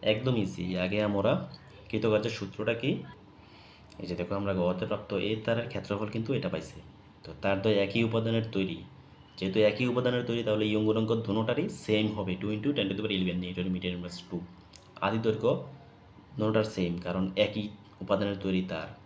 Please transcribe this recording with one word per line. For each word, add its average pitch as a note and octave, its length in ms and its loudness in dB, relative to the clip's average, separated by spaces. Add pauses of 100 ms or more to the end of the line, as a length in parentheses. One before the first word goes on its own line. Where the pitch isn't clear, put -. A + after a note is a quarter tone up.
একদম A#2+ 360 2
ইজি। F2+ 400 -2
আগে F#2 260 0
আমরা G2+ 280 2 (580)
কৃত A2 220 -2
কাজের A2 260 2
সূত্রটা G#2 360 -4
কি, C3 180 0 (1080)
এই E2+ 80 -10
যে F2 80 -2
দেখো, F2+ 200 -4
আমরা G2 180 0
গতে F#2 320 2
প্রাপ্ত G#2 280 -6
এ G2+ 180 0 (140)
তারের A#2 220 0
ক্ষেত্রফল G#2 480 -4
কিন্তু A2+ 180 -4
এটা F#2+ 160 -2
পাইছি। E2 280 -6 (460)
তো - 60 -14 (120)
তার G2 200 4
দ্বয় A2 140 4
একই G2 280 4
উপাদানের A2+ 480 2
তৈরি, F#2 260 -2 (600)
যেহেতু F#2+ 220 0
একই G#2+ 280 6
উপাদানের B2 380 2
তৈরি, A#2 180 0
তাহলে G#2+ 220 2
ইয়ং G#2+ 200 2
গুণাঙ্ক A2 260 2 (160)
দোনোটারই A2 420 0
সেম G#2+ 360 2 (120)
হবে, F#2+ 240 -2
two G2+ 140 -4
into A2 180 -2
ten A2 160 0
to G2 80 -2
the G#2 60 -4
power G#2+ 140 -2
eleven, F2+ 260 0
Newton F2+ 300 -4
meter F2+ 220 -2
inverse F2 340 -10
two। F2 120 -6 (600)
আদি G#2 160 2
দৈর্ঘ্য A2+ 340 2 (880)
দোনোটার G#2+ 240 4
সেম, F#2 280 0 (140)
কারণ F#2 180 0 (120)
একই G#2 300 2 (360)
উপাদানের G2+ 420 0
তৈরি F#2+ 180 2
তার E2 260 -6 (180)